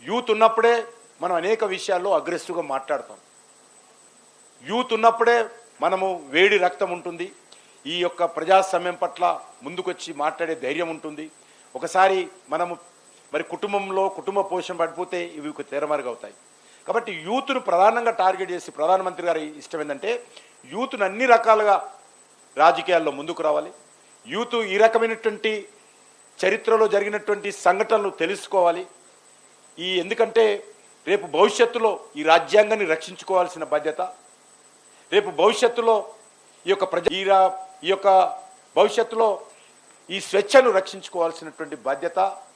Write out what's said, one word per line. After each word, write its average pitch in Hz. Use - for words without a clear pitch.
యూత్ 240
ఉన్నప్పుడే 226
మనం 180
అనేక 220
విషయాల్లో 185
అగ్రెసివ్‌గా 170
మాట్లాడతాం. 135
యూత్ 233
ఉన్నప్పుడే 226
మనము 185
వేడి 196
రక్తం 180
ఉంటుంది, 175
ఈ -
యొక్క 175
ప్రజాస్వామ్యం 180
పట్ల 175
ముందుకొచ్చి 180
మాట్లాడే 160
ధైర్యం 156
ఉంటుంది. 151
ఒకసారి 185
మనము 175
మరి 160
కుటుంబంలో 190
కుటుంబ 190
పోషణ 180
పడిపోతే 170
ఇవి 151
ఒక -
తెరమరుగవుతాయి. 135
కాబట్టి 220
యూత్ను 254
ప్రధానంగా 220
టార్గెట్ 185
చేసి 170
ప్రధానమంత్రి 180
గారి 160
ఇష్టం 156
ఏంటంటే 147
యూత్ను 226
అన్ని 220
రకాలుగా 214
రాజకీయాల్లో 165
ముందుకు 160
రావాలి. 151
యూత్ 240
ఈ 196
రకమైనటువంటి 220
చరిత్రలో 220
జరిగినటువంటి 202
సంఘటనలు 202
తెలుసుకోవాలి. 180
ఈ 185
ఎందుకంటే 214
రేపు 196
భవిష్యత్తులో 233
ఈ 151
రాజ్యాంగాన్ని 202
రక్షించుకోవాల్సిన 180
బాధ్యత, 151
రేపు 202
భవిష్యత్తులో 226
ఈ 170
యొక్క 190
ప్రజ-, 170
ఈ -
రా-, 190
ఈ 170
యొక్క 196
భవిష్యత్తులో 220
ఈ -
స్వేచ్ఛను 247
రక్షించుకోవాల్సినటువంటి 165
బాధ్యత 165